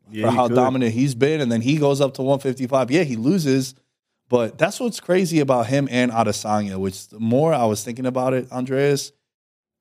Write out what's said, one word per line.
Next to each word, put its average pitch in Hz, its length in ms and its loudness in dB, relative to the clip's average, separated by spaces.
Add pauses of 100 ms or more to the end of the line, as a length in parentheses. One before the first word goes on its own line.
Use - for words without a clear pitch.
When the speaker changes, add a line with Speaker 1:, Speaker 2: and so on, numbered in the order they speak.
(100)
Speaker 1:
Yeah, 107 160 -2
Speaker 2:
for 117 40 4
Speaker 1:
you 123 60 0
Speaker 2:
how 123 120 2
Speaker 1:
could. 117 60 0
Speaker 2:
dominant 127 380 2
he's 127 220 0
been, 147 260 0
and 123 100 0
then 113 120 0
he 139 140 2
goes 143 240 2
up 139 140 0
to 135 80 -6
one 135 160 0
fifty-five. 127 520 -2
Yeah, 170 120 2
he 131 140 -4
loses, 135 580 0 (540)
but 117 300 0
that's 175 200 0
what's 240 220 -4
crazy 175 400 0
about 127 260 2
him 139 240 0
and 123 220 0
Adesanya, 107 640 -2
which 95 300 -6
the 107 100 -18
more 127 360 2
I 123 100 0
was 107 180 0
thinking 127 240 -8
about 127 280 0
it, 127 180 -4
Andreas, 135 600 -2 (680)